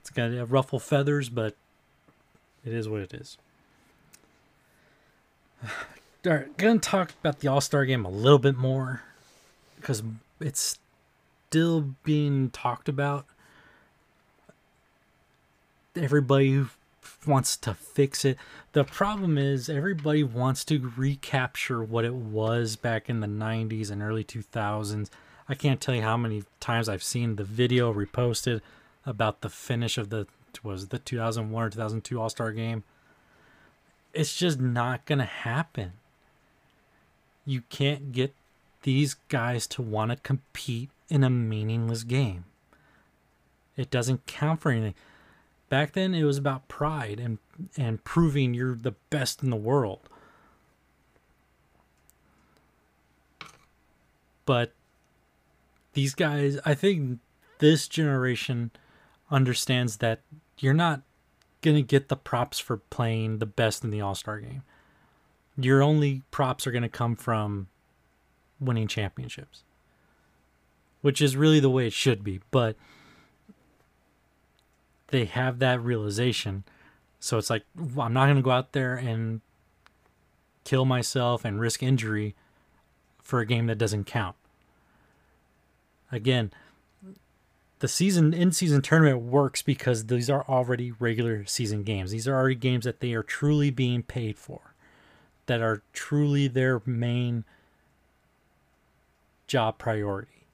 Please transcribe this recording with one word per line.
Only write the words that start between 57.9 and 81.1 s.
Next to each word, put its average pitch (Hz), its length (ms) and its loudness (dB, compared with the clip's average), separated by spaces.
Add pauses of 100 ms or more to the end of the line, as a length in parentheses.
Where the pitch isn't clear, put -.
understands 123 680 2
that 113 240 0 (380)
you're 135 140 2
not 160 280 2 (600)
gonna 151 200 6
get 135 260 2
the 143 80 0
props - 440 -4
for 117 180 -4
playing 110 600 -2
the 113 60 -2
best 110 380 0
in 113 60 -4
the 104 120 -4
All-Star 101 380 -6
Game. 123 240 -14 (920)
Your 135 280 6
only 143 460 4
props 127 380 -2
are 127 40 -2
gonna 120 180 -2
come 117 260 -2
from 104 520 -2 (920)
winning 117 280 0
championships, - 760 -8 (1400)
which 139 200 2
is 135 160 4
really 156 220 8
the 135 100 6
way 127 180 2
it 107 60 -4
should 107 300 2
be. 95 260 -6
But 120 260 2 (2250)
they 123 160 2
have 127 340 -2
that 127 200 2
realization. 107 840 -2 (560)
So - 180 -2
it's 107 140 -2
like, 110 140 -2 (100)
"Well, 135 320 -4
I'm 117 60 0
not 131 120 4
gonna 139 160 6
go 127 80 2
out 127 220 0
there 127 240 -2
and 113 460 -4 (1200)
kill 131 220 2
myself 123 600 0